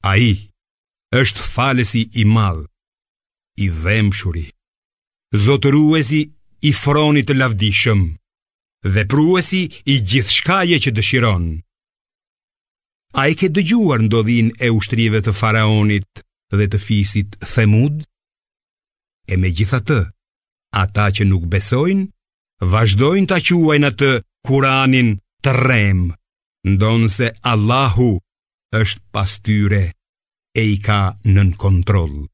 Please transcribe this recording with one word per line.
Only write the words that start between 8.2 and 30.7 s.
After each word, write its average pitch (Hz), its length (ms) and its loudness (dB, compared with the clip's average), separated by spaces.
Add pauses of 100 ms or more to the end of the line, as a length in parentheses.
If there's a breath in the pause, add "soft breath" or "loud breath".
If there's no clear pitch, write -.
vepruesi 151 800 0 (220 loud breath)
i 139 160 0
gjithçkaje 156 800 0
që 135 120 -2
dëshiron. 107 540 0 (1700)
A 139 160 0
e 160 80 -2
ke 190 80 0
dëgjuar 175 560 0
ndodhin 113 540 2
e 120 180 -2
ushtrive 110 480 0
të 101 160 -2
Faraonit 107 880 0 (260)
dhe 101 140 2
të 98 160 -2
fisit 101 580 -2
Themud? 123 640 0 (1300)
E 95 100 -2
megjithatë, 98 640 0 (760)
ata 104 380 -2
që 101 120 -2
nuk 92 240 0
besojnë, 160 640 -2 (520)
vazhdojnë 113 680 2
ta 185 100 0
quajnë 151 520 2
atë 131 200 0 (280)
Kuranin 131 760 2 (220)
të 135 160 -2
rrem, 110 480 2 (640)
ndonse 110 720 0
Allahu 117 800 0 (540)
është 110 280 -2 (100)
pas 98 260 -4
tyre 101 560 0 (600)
e 113 80 0
i 104 140 0